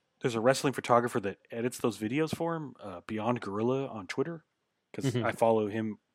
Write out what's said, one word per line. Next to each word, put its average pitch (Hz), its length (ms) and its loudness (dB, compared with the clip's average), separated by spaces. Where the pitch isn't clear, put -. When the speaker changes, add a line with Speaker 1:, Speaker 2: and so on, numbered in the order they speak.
Speaker 1:
there's 123 140 0
a 113 60 0
wrestling 131 340 4
photographer 120 460 4
that 98 180 -4
edits 120 280 -4
those 110 180 0
videos 127 400 -2
for 165 180 -2
him, 151 280 -8
uh, 92 240 -12
Beyond 110 340 0
Gorilla 120 460 0
on 104 220 -10
Twitter, 160 360 -4
'cause - 140 -4
Speaker 2:
Mm-hmm. 120 180 0
Speaker 1:
I 117 80 0
follow 110 360 4
him 107 300 -2